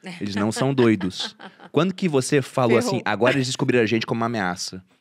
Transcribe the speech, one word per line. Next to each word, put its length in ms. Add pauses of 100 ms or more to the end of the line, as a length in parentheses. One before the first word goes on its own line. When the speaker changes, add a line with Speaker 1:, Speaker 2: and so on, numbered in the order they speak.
(200)
Speaker 1:
eles 160
não 160
são 200
doidos"? 640
Speaker 2:
<laughs> 340
Speaker 1:
Quando 240
que 120
você 320
falou 400
Speaker 3:
Ferrou. 180
Speaker 1:
assim, 60
"Agora 320
eles 120
descobriram 360
a 40
gente 180
como 140
uma 80
ameaça"? 560 (180)